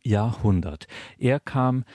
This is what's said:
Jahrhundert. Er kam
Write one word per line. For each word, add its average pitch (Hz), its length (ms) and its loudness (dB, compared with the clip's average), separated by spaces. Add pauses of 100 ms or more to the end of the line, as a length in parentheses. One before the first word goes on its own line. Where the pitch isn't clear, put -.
Jahrhundert. 101 840 0 (320)
Er 131 200 2
kam 127 440 0 (120)